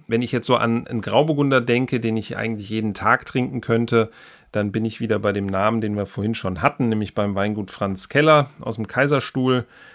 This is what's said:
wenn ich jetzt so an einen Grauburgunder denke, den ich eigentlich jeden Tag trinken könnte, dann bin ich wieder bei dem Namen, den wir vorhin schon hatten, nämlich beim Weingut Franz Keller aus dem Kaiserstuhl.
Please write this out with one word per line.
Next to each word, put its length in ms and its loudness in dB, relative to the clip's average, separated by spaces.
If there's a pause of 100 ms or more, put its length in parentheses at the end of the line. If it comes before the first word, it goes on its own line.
wenn 140 0
ich 100 -4
jetzt 160 -2
so 80 4
an 320 0
einen 140 -4
Grauburgunder 600 2
denke, 380 0
den 180 0
ich 200 -6
eigentlich 320 -6
jeden 240 -2
Tag 320 2
trinken 360 -4
könnte, 480 2 (440)
dann 180 0
bin 140 -2
ich 140 -6
wieder 200 0
bei 140 0
dem 120 -2
Namen, 360 0
den 140 -2
wir 100 -2
vorhin 300 -4
schon 260 -6
hatten, 280 0
nämlich 240 -2
beim 220 -2
Weingut 360 -2
Franz 380 -4
Keller 400 4 (120)
aus 140 -6
dem 120 -6
Kaiserstuhl. 800 0 (300)